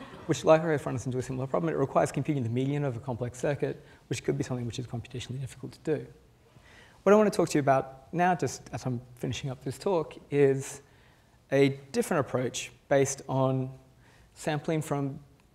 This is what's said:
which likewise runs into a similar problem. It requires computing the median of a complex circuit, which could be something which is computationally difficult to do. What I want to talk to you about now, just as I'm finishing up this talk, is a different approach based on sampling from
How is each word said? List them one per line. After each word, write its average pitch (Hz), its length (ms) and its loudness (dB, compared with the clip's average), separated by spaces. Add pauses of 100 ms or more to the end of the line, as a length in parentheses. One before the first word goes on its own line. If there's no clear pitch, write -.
(260)
which - 180 -2
likewise 160 420 4
runs 135 200 -6
into 127 120 -4
a 127 40 -2
similar 131 260 -6
problem. 160 260 -2
It - 20 -2
requires 147 360 2
computing 139 320 -2
the 113 40 -2
median 135 360 -2
of 131 120 -4
a - 40 -10
complex 120 400 -8
circuit, 143 440 -4 (220)
which - 160 -6
could 139 160 -2
be 139 60 -2
something 123 200 -6
which 117 140 -8
is 120 80 -8
computationally 123 540 -10
difficult 127 320 -12
to - 240 -4
do. 127 100 -8 (960)
What 196 100 6
I 208 40 10
want 214 140 6
to 208 60 -2
talk 170 140 4
to 156 80 2
you - 20 4
about 135 540 0
now, 175 200 4
just - 280 -4 (100)
as - 140 -8
I'm 120 140 -4 (160)
finishing 135 340 -6
up 127 140 -12
this 131 120 -8
talk, 175 380 -2 (160)
is 135 500 4 (680)
a 139 300 4 (100)
different 208 300 0
approach - 500 -4 (180)
based 139 400 2
on 131 420 0 (640)
sampling 156 460 -2
from 143 380 -4 (360)